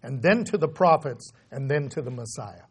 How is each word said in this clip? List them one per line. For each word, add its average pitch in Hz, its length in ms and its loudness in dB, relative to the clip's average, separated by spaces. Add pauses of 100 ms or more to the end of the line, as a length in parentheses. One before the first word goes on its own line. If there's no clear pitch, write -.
and 127 180 -8
then 208 240 4
to - 120 -2
the 160 100 2
prophets, 151 640 2 (180)
and 135 200 -6
then 147 200 0
to - 120 -6
the 127 100 -10
Messiah. 110 600 -12